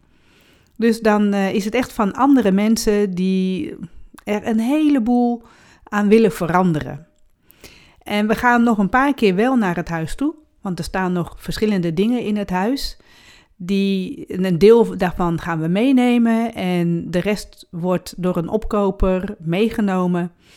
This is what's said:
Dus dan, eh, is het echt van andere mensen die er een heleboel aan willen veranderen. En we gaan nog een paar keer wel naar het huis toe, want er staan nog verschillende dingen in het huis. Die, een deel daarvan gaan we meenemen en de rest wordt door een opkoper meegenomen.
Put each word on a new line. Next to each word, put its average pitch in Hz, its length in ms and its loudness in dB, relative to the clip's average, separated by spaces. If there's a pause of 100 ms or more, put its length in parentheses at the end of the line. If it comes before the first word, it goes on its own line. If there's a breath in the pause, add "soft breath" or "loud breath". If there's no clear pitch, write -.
(800 soft breath)
Dus 226 180 2
dan, 208 340 2
eh, 196 200 -2
is 202 120 -2
het 214 100 -4
echt 247 180 -4
van 202 200 -2
andere 254 380 4
mensen 208 600 2
die 185 640 -2 (480)
er 208 240 -4
een 220 120 0
heleboel 240 840 0 (400 soft breath)
aan 208 240 -2
willen 214 240 6
veranderen. 160 760 -2 (960 loud breath)
En 208 240 -2
we 214 80 2
gaan 240 280 4
nog 233 140 2
een 202 120 2
paar 277 240 2
keer 202 220 2
wel 247 200 2
naar 196 200 2
het 170 140 -6
huis 160 260 -4
toe, 302 200 -2 (260)
want 180 180 -6
er 165 60 -6
staan 190 260 -2
nog 170 260 -4
verschillende 185 560 -2
dingen 220 280 0
in 214 160 -2
het 202 120 -6
huis. 196 480 -4 (580 soft breath)
Die, 196 680 -2 (200)
een 180 120 0
deel 202 400 6
daarvan 170 420 -2
gaan 170 200 -6
we 160 80 -4
meenemen 233 840 2
en 170 580 -2
de 175 80 -2
rest 196 520 -6
wordt 180 460 -4
door 180 200 -2
een 165 120 -4
opkoper 196 880 -2
meegenomen. 180 920 -2 (260 soft breath)